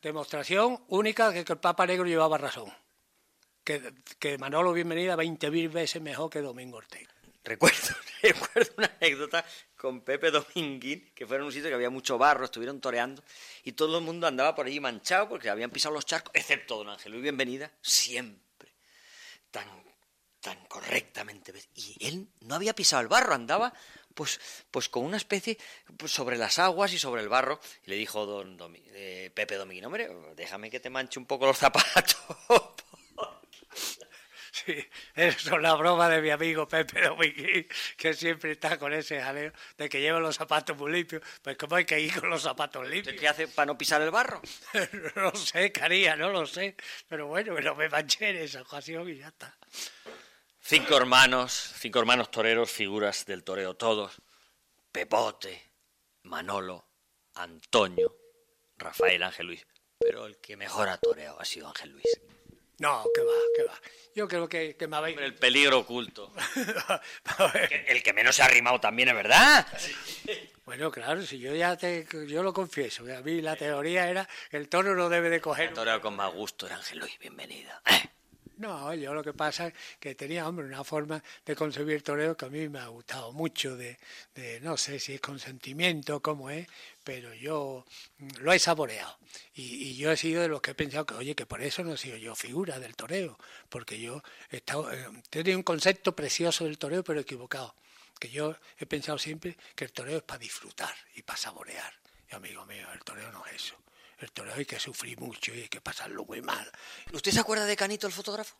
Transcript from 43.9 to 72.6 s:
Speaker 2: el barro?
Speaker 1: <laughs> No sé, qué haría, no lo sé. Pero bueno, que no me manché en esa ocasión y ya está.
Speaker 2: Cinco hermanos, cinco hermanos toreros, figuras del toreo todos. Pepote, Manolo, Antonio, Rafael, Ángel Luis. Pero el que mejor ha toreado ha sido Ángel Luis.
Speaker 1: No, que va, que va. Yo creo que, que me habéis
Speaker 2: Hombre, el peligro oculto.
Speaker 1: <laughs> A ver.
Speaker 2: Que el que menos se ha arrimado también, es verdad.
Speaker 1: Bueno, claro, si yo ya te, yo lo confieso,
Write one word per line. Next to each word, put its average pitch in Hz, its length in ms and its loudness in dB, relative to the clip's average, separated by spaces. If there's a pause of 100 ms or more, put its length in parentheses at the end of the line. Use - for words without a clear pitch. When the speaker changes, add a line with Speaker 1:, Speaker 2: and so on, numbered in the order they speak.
Speaker 2:
el 160 80 2
barro? 233 300 2 (320)
Speaker 1:
<laughs> 185 440 -2
No 190 180 2
sé, 185 380 2
qué - 100 -2
haría, 170 340 6
no 160 140 0
lo 175 160 0
sé. 190 300 -6 (320)
Pero 151 180 -6
bueno, 185 280 -2
que 147 80 -2
no 147 120 2
me 151 140 0
manché 151 420 0
en 190 80 -2
esa 139 240 -8
ocasión 160 460 -10
y 151 100 -12
ya 143 100 -18
está. - 280 -18 (1040)
Speaker 2:
Cinco 156 360 4
hermanos, 127 840 6
cinco 120 200 0
hermanos 117 320 4
toreros, 113 400 4
figuras 101 560 -2
del 92 180 -8
toreo 95 300 -4
todos. 107 460 0 (680)
Pepote, 104 800 -2 (540)
Manolo, 90 600 -6 (500)
Antonio, 90 840 2 (600)
Rafael, 90 460 2
Ángel 90 240 -6
Luis. 87 200 -12 (320)
Pero 113 280 -2
el 104 120 -18
que - 180 -18
mejor 101 320 -2
ha 90 100 -2
toreado 76 420 -2
ha 87 40 -10
sido 76 240 -8
Ángel - 220 -14
Luis. 466 300 0 (580)
Speaker 1:
No, 147 340 0
que - 100 4
va, - 100 4 (240)
que 466 80 4
va. - 160 -6 (340)
Yo 208 140 -2
creo 170 200 -2
que, 160 280 -4
que 165 100 -6
me 151 100 -4
habéis 156 200 -2
Speaker 2:
Hombre, 143 100 -4
el 127 80 -6
peligro 131 460 8
oculto. 113 540 -8
Speaker 1:
<laughs> - 1040 -4
A 190 100 8
ver. - 200 2
Speaker 2:
Que 143 200 -2
el 123 160 4
que 104 80 4
menos 117 240 6
se 143 60 8
ha - 20 10
arrimado 123 360 8
también, 117 280 4
es 123 60 6
verdad. 170 520 10 (1000)
Speaker 1:
Bueno, 131 260 -4
claro, 139 320 -4
si 139 180 -10
yo 131 140 -6
ya 175 220 2
te, 170 300 -4 (220)
yo 151 140 -2
lo 190 100 0
confieso, 143 520 -4